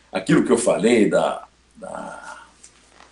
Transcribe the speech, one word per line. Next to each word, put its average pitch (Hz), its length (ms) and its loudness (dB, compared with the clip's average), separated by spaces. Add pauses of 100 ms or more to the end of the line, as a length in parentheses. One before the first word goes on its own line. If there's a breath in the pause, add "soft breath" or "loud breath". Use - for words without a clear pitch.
(120)
aquilo - 320 2
que - 80 0
eu 110 60 4
falei, 101 520 2
da, 80 340 -2 (320)
da, - 640 -16 (720)